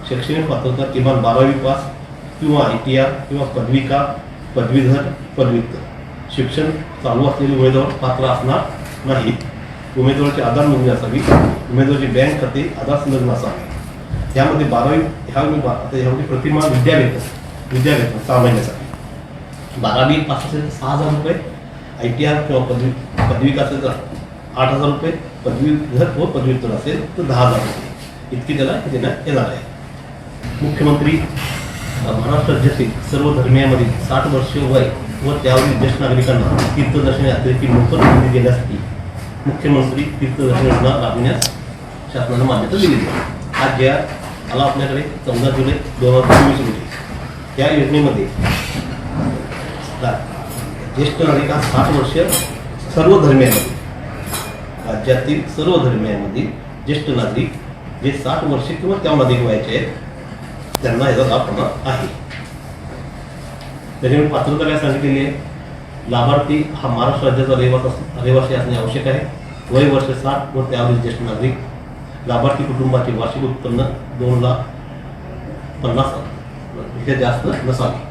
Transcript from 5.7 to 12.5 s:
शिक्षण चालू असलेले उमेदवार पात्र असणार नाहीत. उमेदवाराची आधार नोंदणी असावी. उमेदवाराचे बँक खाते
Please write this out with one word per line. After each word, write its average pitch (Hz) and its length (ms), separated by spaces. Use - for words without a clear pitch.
शिक्षण 151 340
चालू 139 560
असलेले 139 300
उमेदवार 131 280
पात्र 131 400
असणार 127 360
नाहीत. - 280
उमेदवाराची 139 420
आधार 127 260
नोंदणी 127 220
असावी. 120 320
उमेदवाराचे 135 360
बँक 135 340
खाते 135 420